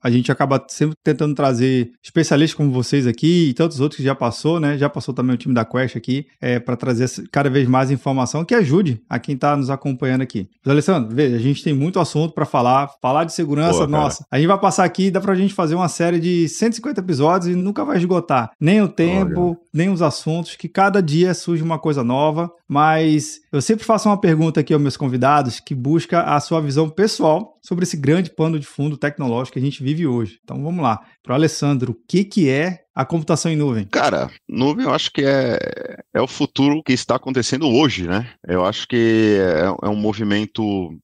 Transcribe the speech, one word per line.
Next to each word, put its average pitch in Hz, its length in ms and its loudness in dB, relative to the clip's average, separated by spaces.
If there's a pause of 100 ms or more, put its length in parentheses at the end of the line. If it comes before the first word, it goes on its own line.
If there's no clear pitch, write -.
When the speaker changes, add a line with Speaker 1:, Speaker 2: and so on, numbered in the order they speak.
Speaker 1:
a 127 80 0
gente 123 200 2
acaba 135 380 0
sempre 156 340 -2
tentando 151 300 0
trazer 127 580 0 (120)
especialistas 156 520 2
como 147 160 0
vocês 127 360 0
aqui 160 420 2
e 127 40 -2
tantos 156 260 0
outros 147 180 -2
que 139 60 -6
já 135 100 0
passou, 135 460 -2
né? 147 180 -2
Já 139 100 -4
passou 139 280 -8
também 127 180 0
o 123 40 -2
time 127 160 -4
da 117 120 2
Quest 127 300 -4
aqui, 127 320 -4 (120)
é, 123 200 -2
pra 123 160 -6
trazer 120 300 -2
essa, - 260 -8
cada 139 180 0
vez 131 180 2
mais 131 220 2
informação 135 560 -2
que - 80 -2
ajude 160 560 2
a - 80 -4
quem 139 180 -6
tá 143 220 0
nos 131 140 -2
acompanhando 131 500 -2
aqui. 117 260 -6 (160)
Mas, 135 80 0
Alessandro, 143 440 2
veja, 131 200 2
a 117 40 0
gente 135 240 0
tem 151 100 0
muito 151 260 0
assunto 160 360 -2
pra 156 100 0
falar. 135 440 2 (120)
Falar 139 220 0
de 165 100 -6
segurança, 165 460 0
Speaker 2:
Boa, 160 100 2
cara. 151 140 0
Speaker 1:
nossa, - 260 -4
a 131 80 -2
gente 156 100 2
vai 190 120 2
passar 196 240 2
aqui, 190 260 0
dá 165 100 0
pra 196 160 -2
gente 190 200 0
fazer 160 180 0
uma 175 160 0
série 170 300 0
de 170 300 0
cento 220 240 -2
e - 20 -4
cinquenta 254 260 -6
episódios 175 500 2
e 180 40 0
nunca 202 280 -2
vai 285 140 -2
esgotar. 170 540 0 (100)
Nem 190 200 4
o 196 60 2
tempo, 180 540 0
Speaker 2:
Olha. 175 160 0 (160)
Speaker 1:
nem 170 160 0
os 180 120 0
assuntos, 160 540 -2
que - 140 -10
cada 196 320 2
dia 170 320 4
surge 165 300 -4
uma 165 160 -2
coisa 147 240 0
nova, 151 480 0 (160)
mas 156 720 2 (120)
eu 143 100 0
sempre 220 240 -2
faço 214 240 2
uma 202 100 2
pergunta 165 400 2
aqui 151 140 0
aos 151 80 4
meus 139 160 0
convidados 135 640 0
que - 160 -10
busca 156 480 0
a 147 160 2
sua 160 200 -2
visão 151 300 0
pessoal 175 640 0 (100)
sobre 180 200 -2
esse 175 120 -4
grande 156 360 0
pano 160 280 -2
de 139 60 -12
fundo 143 320 -6
tecnológico 131 560 -4
que 143 60 -6
a - 20 -2
gente 139 220 -4
vive 156 240 -2
hoje. 120 360 -4
Então 131 200 -10
vamos 170 180 -6
lá. 113 200 0 (200)
Pro - 140 -6
Alessandro, 143 560 0
o 113 60 -8 (100)
que 185 160 2
que 190 260 0
é 165 300 -2 (160)
a 131 100 -2
computação 165 460 -2
em 160 40 0
nuvem? 131 300 -2
Speaker 2:
Cara, 85 440 -2 (200)
nuvem 151 360 0
eu 135 80 0
acho - 180 -4
que 143 120 -2
é, 135 340 2 (560)
é - 80 0
o 120 60 0
futuro 143 540 0
que 135 120 0
está 117 220 0
acontecendo 131 540 -2
hoje, 113 380 2
né? 104 200 -2 (200)
Eu 90 180 0
acho 104 220 -4
que 110 520 2
é, 90 460 0
é 104 40 -2
um 104 60 -2
movimento 104 920 -2 (140)